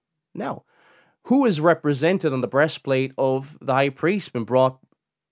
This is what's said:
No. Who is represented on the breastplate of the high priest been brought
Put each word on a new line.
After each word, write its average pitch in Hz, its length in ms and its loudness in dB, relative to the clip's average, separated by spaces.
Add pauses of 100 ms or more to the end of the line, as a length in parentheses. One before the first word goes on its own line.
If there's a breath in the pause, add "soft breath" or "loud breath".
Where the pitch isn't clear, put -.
(340)
No. 226 300 -10 (600 soft breath)
Who 262 220 2
is 185 120 0
represented 151 760 2
on 127 80 -2
the 117 60 -2
breastplate 135 680 0
of 135 460 -2
the 135 100 -2
high 139 160 2
priest 165 460 -4
been 117 100 -6
brought 131 340 0 (540)